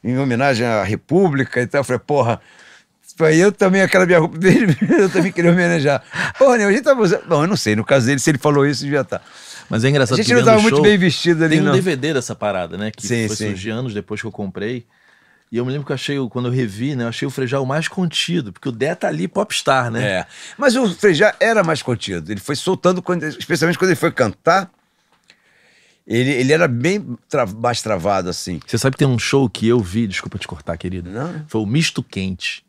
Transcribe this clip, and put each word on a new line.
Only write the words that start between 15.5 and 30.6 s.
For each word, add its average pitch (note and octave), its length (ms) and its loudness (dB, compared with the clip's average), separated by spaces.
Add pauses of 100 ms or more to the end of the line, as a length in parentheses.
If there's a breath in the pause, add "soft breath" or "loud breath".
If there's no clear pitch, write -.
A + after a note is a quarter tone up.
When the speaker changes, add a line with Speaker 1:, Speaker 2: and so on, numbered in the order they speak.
Speaker 2:
E A2+ 60 -6
eu B2 80 -2
me B2+ 80 -4
lembro C#3+ 140 -6
que D3+ 60 -6
eu - 20 -2
achei, C#3 240 -6
o, C3 100 -4
quando B2 200 -6
eu A#2+ 40 -2
revi, B2 420 -4
né, B2 100 -4
eu A#2 40 -4
achei A#2 180 -6
o C#3 40 -6
Frejá C3 280 -4
o C#3 60 -2
mais D3 240 -4
contido, E3+ 640 -4
porque - 160 -10
o B2+ 40 -4
Dé C3 220 -2
tá G3 140 -4
ali E3 180 -4
popstar, C3+ 640 -2
né? A2+ 120 -4
Speaker 1:
É. F#2+ 240 -2 (320 loud breath)
Mas B3 180 4
o A#3 180 0
Frejá G3 460 4
era G#3+ 240 2
mais D#3+ 160 0
contido. F#2+ 500 -6
Ele G#2 100 -6
foi D3 140 -8
soltando, F3+ 460 -2
quando, F3 240 -4
especialmente D#3 540 -2
quando F#3 120 0
ele D#3+ 60 2
foi C#3 160 0
cantar, D#3+ 580 0 (1400 soft breath)
ele, B2 240 0
ele C3 220 2
era E3 160 2
bem B2+ 480 -2 (120)
tra-, C3 180 0
mais A2+ 340 -4
travado, F#2+ 480 -2
assim. F2 380 -8
Speaker 2:
Você - 100 -4
sabe C3 180 0
que - 40 -12
tem D3 100 2
um B2 100 0
show C3+ 300 0
que - 180 -4
eu A#2+ 140 4
vi, G#2 260 -2
desculpa - 320 -8
te - 80 -10
cortar, E2+ 300 -10